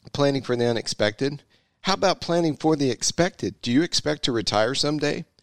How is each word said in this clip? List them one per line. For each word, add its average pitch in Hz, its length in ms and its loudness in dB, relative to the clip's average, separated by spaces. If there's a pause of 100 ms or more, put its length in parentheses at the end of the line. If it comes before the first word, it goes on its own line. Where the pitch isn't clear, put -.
(140)
planning 139 300 0
for 123 120 -2
the 120 120 2
unexpected, 117 760 -2 (380)
how 196 140 0
about 185 260 0
planning 170 340 0
for 156 220 2
the 139 140 2
expected? - 720 -2
Do 120 120 -2
you 139 80 6
expect 156 420 -2
to 139 80 0
retire 110 420 2
someday? 147 520 -2 (180)